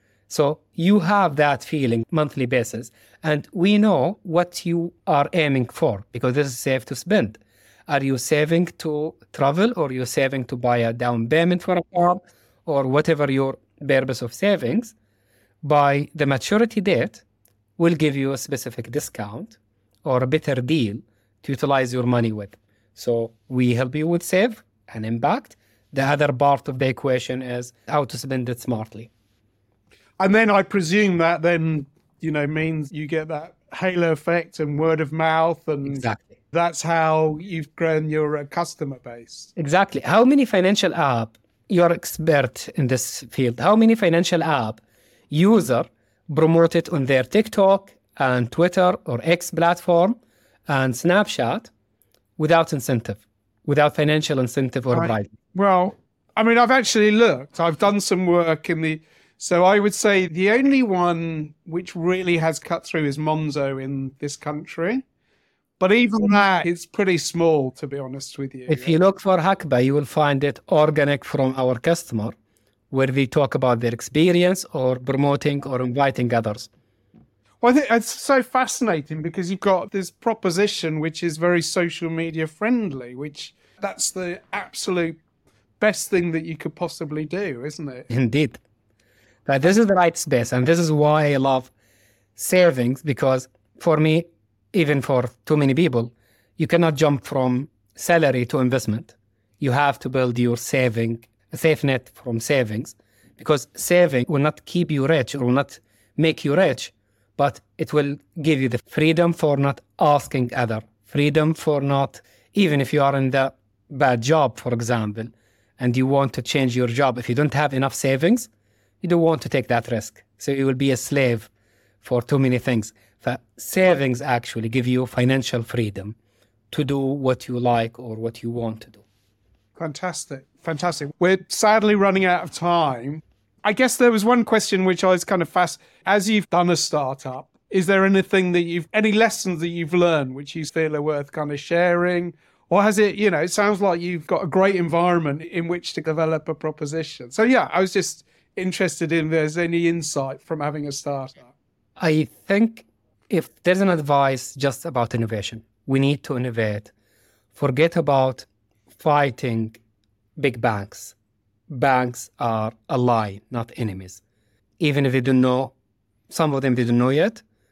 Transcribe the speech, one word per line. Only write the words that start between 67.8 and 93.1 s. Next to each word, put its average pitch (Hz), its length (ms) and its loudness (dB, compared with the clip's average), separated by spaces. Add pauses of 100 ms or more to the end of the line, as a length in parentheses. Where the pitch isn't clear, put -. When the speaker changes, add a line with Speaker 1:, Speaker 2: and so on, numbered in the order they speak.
Speaker 2:
be 139 120 -10
honest 135 400 -12
with 139 160 -10
you. 127 140 -18
Speaker 1:
If 156 200 -2
you 160 100 4
look 190 220 4
for 185 180 2
Hakba, 156 460 0
you 135 100 2
will 147 100 0
find 143 400 0
it 143 240 -4
organic 147 560 2
from 131 320 -2
our 127 220 0
customer, 120 520 -2 (600)
where 131 160 0
they 131 200 0
talk 139 280 0
about 127 260 2
their 117 120 -2
experience 175 800 0
or 127 240 -2
promoting 139 680 0
or 131 160 -4
inviting 127 540 0
others. 113 340 -2 (920)
Speaker 2:
Well, 240 120 4
I - 20 6
think 269 160 2
it's 233 180 0
so - 360 0
fascinating 175 800 -2
because 170 280 -6
you've 190 100 -6
got 190 300 0
this 190 200 -8
proposition 185 920 -2
which 160 240 -6
is 165 120 -4
very 170 260 2
social 170 480 -4
media 160 360 -4
friendly, 156 680 -4
which 147 380 -14 (260)
that's - 320 -6
the 180 280 -8 (120)
absolute 180 680 -4 (600)
best - 300 0
thing 175 220 0
that 160 120 -4
you 160 120 -10
could 151 180 -8
possibly 156 500 -8
do, 151 400 -8
isn't 151 240 -10
it? 127 200 -16
Speaker 1:
Indeed. 127 500 0 (880)
But 139 180 0
this 180 140 4
is 226 100 4
the 196 80 4
right 175 220 4
space, 123 360 -2
and 127 140 2
this 165 120 4
is 170 120 0
why 151 420 4
I 143 40 2
love 131 340 0 (640)
savings, 139 680 2
because 131 460 0 (300)